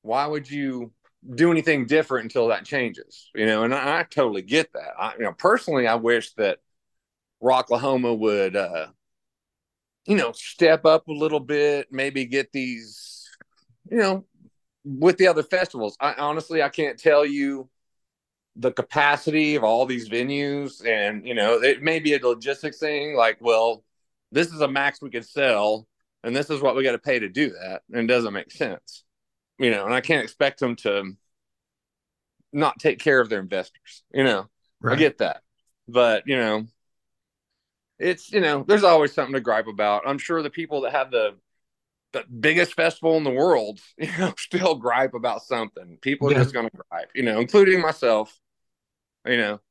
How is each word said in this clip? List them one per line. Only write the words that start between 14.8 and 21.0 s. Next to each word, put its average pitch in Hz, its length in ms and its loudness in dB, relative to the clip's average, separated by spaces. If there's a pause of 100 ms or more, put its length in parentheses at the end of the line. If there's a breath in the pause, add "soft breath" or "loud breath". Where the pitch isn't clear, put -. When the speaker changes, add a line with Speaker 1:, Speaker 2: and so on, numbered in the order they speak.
Speaker 1:
with 147 340 2
the 185 100 6
other 156 140 2
festivals. 135 580 -4
I 135 140 0
honestly, 151 480 -2
I 139 60 2
can't 143 300 -4
tell 147 280 6
you 139 420 -4 (880)
the 120 160 -2
capacity 151 840 0
of 123 80 0
all 113 220 2
these 120 220 -8
venues, 139 800 -6
and, 107 400 -2